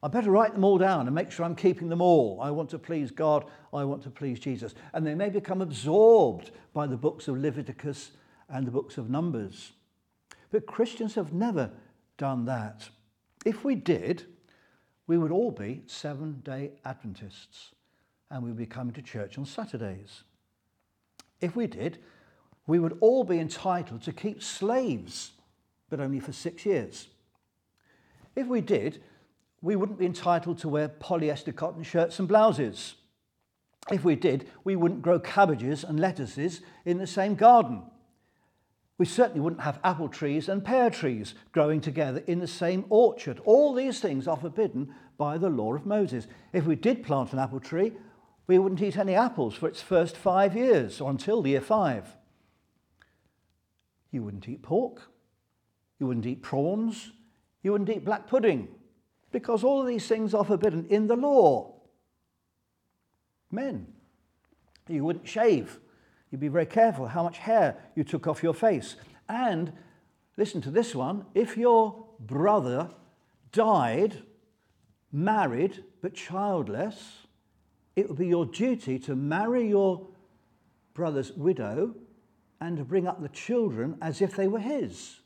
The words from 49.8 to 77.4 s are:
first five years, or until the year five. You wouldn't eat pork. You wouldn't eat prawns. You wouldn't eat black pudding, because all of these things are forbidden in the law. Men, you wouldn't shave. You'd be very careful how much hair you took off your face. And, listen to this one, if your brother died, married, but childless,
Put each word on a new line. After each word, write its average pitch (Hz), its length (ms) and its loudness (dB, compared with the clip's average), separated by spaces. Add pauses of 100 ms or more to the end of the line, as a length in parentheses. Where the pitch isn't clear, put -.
first 170 340 2
five 190 380 4
years, 202 460 2
or 139 100 -2
until 202 320 0
the 135 80 0
year 135 100 4
five. 143 560 0 (2000)
You 127 100 -6
wouldn't 101 260 -10
eat 131 140 -12
pork. - 480 -4 (880)
You 139 80 -2
wouldn't 117 200 -2
eat 127 160 -6
prawns. 202 720 -2 (500)
You 196 100 0
wouldn't 202 180 0
eat 190 140 -4
black 208 240 -4
pudding, 190 400 2 (640)
because 226 320 -2
all 277 160 4
of 262 60 -2
these 240 200 -4
things 220 280 0
are 208 100 4
forbidden 165 420 0
in 214 200 2
the 233 100 2
law. 240 640 4 (1700)
Men, 190 420 -8 (920)
you 156 160 -4
wouldn't 170 240 -4
shave. 208 540 2 (500)
You'd 139 100 -8
be 147 80 -2
very 156 180 2
careful 165 420 2
how 165 140 -2
much 170 140 -4
hair 170 400 2 (180)
you 151 100 0
took 156 220 -4
off 151 160 -2
your 165 120 2
face. 160 420 0 (320)
And, 202 440 -2 (680)
listen 196 240 -2
to 135 80 -6
this 233 240 0
one, 156 400 -4
if 226 240 0
your 226 480 4 (140)
brother 139 720 0 (640)
died, 185 680 2 (880)
married, 170 720 0 (160)
but 185 140 -8
childless, 185 1120 -6 (720)